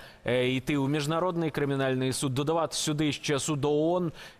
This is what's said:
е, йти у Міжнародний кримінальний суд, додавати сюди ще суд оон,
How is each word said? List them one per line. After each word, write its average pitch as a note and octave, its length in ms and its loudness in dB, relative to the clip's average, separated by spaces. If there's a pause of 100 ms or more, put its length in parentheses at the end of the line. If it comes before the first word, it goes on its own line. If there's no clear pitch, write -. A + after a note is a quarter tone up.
(260)
е, B2+ 240 2
йти C3 280 0
у C#3 100 2
Міжнародний D#3+ 640 0
кримінальний C3+ 600 0
суд, C#3 200 -2
додавати D3+ 420 0
сюди D3+ 360 0
ще C#3 280 -2
суд D3 260 -2
оон, D#3+ 460 2 (280)